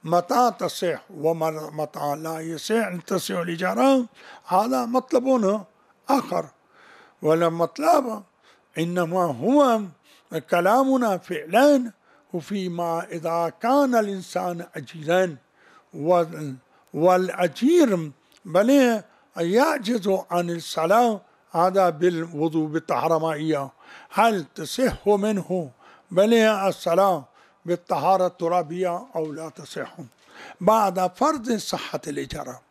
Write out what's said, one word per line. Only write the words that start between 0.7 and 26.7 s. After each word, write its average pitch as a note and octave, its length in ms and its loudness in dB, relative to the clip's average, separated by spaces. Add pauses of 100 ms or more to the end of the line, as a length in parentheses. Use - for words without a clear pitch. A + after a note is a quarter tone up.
ومتى D#3 1000 -4
لا D#3+ 240 -10
يصح، F3+ 560 -4 (100)
تصح F#3+ 280 -4
الإجارة، F#3+ 720 0 (400)
هذا A#3+ 400 0
مطلب A#3+ 800 0 (440)
آخر، F#3 380 -2 (760)
والمطلب G3+ 1000 2 (560)
إنما F3 460 -2
هو A3 560 2 (720)
كلامنا A3+ 680 2
فعلا A3 760 2 (400)
وفيما F3 720 -4
إذا E3 560 -4
كان C4 340 2
الإنسان F#3 720 -2 (100)
أجيرا D#3+ 600 -2 (580)
وال-، D#3+ 600 0 (400)
والأجير F#3 1160 2 (320)
بل A3+ 580 4 (340)
يعجز G#3+ 720 0 (220)
عن F3 200 -2
الصلاة F#3 720 2 (300)
هذا F3+ 400 4
بالوضوء D#3+ 760 -2
بالطهارة D#3 500 0
مائية، D3+ 520 -2 (400)
هل G#3 340 2 (100)
تصح G#3 540 -4
منه F#3+ 640 -2 (400)
بل G#3 240 4
الصلاة F#3+ 920 2 (400)